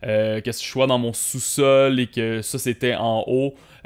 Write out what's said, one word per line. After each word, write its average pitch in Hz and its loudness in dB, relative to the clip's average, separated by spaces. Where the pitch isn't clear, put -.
Euh, 110 0
que 117 -6
ce - -8
soit 131 0
dans 127 2
mon 117 -2
sous-sol 135 2
et 123 0
que 113 -4
ça, 120 -6
c'était 123 -2
en 113 0
haut. 135 0